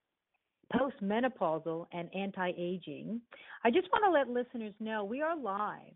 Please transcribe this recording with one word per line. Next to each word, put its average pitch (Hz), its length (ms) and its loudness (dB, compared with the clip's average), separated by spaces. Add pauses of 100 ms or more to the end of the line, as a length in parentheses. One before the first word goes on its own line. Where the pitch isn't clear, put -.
(720)
postmenopausal, 196 1160 0
and 175 240 -6
anti-aging. 180 1040 -4 (440)
I 240 40 6
just 349 220 4
wanna 427 200 6
let 277 180 6
listeners 240 500 -4
know 220 240 -2
we 240 180 -4
are 320 160 0
live 202 580 -4